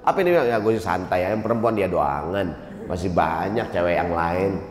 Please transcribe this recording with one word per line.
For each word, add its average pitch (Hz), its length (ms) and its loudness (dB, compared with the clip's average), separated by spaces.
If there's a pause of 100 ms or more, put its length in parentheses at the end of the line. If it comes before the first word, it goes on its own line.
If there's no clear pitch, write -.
Apa - 240 0
ini, 180 80 4
Bang? 151 160 4
Ya, 117 80 2
gue 107 160 2
sih 110 80 0
santai 90 400 0
ya, 90 80 0
yang 107 160 -2
perempuan 113 320 0
dia 98 80 2
doangan, 82 640 0 (400)
masih 90 240 -2
banyak 87 560 0
cewek 87 320 2
yang 87 160 -2
lain. 90 400 0 (140)